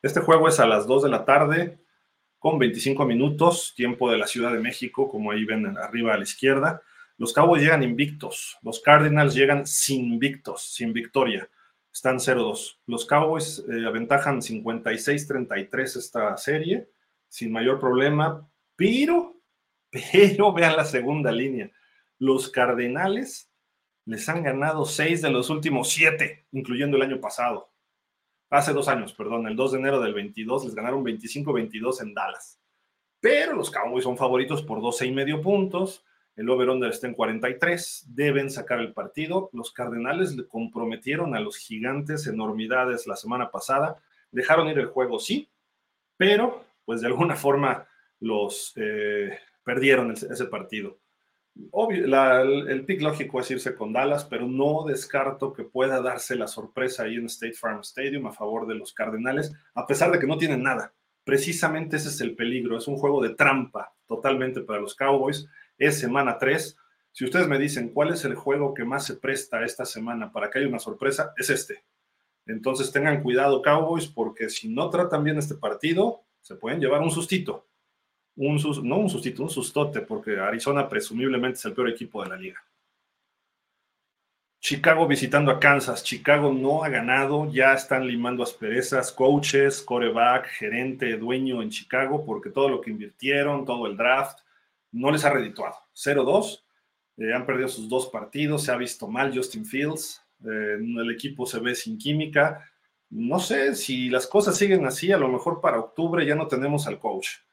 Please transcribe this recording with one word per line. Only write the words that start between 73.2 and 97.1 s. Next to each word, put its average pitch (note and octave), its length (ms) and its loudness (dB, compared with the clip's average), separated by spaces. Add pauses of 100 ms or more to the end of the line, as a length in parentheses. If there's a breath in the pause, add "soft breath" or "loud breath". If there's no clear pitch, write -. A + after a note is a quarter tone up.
cuidado, C3 400 4
Cowboys, D#3+ 460 2
porque A2 400 -6
si A2 200 -8
no D3 220 -2
tratan F3 320 0
bien D3+ 160 0
este D3 160 -4
partido, F#3 680 0 (180)
se - 160 -20
pueden C3+ 240 -4
llevar C#3+ 200 2
un D#3+ 120 0
sustito. - 540 -4 (680)
Un D3 240 0
sus-, D3 240 -2
no B2 140 0
un - 120 2
sustito, B2+ 360 -4
un - 60 -6
sustote, C3+ 500 -2
porque G#2 400 -6
Arizona C3+ 480 0
presumiblemente B2 680 -2
es - 80 -14
el G2+ 80 -8
peor A#2+ 160 0
equipo G#2 340 -8
de F#2 60 -10
la F#2 60 -10
liga. F#2 240 -14 (2000)
Chicago D#3+ 480 4
visitando C#3+ 460 4
a - 80 0
Kansas. C#3 420 4
Chicago D3 500 2
no C3+ 300 0
ha D#3 60 -2
ganado, C#3 640 0
ya C3 220 6
están C3 300 0
limando B2 380 -2
asperezas, B2 720 -2
coaches, C#3 720 4
quarterback, A#2+ 640 2
gerente, A#2+ 680 -4
dueño B2 460 -2
en G#2+ 80 -6
Chicago, C3+ 540 -2
porque G2+ 260 -8
todo C3+ 180 2
lo C3 120 0
que A2+ 100 -10
invirtieron, C#3 720 -2
todo A#2+ 220 -4
el G2+ 100 -6
draft, B2+ 440 0 (500)
no B2 200 0
les D3+ 140 2
ha C#3+ 60 6
redituado. - 460 -2 (160)
Cero C#3+ 320 0
dos, F#3+ 400 0 (540)